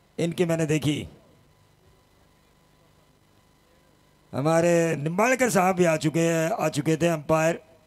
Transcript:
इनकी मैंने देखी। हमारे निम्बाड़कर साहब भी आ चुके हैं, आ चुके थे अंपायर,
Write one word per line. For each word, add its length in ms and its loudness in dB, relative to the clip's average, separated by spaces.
इनकी 260 -2
मैंने 220 0
देखी। 420 -2
हमारे 640 2
निम्बाड़कर 540 0
साहब 260 0
भी 80 2
आ 120 2
चुके 240 -2
हैं, 300 0
आ 180 -2
चुके 280 -2
थे 120 2
अंपायर, 520 0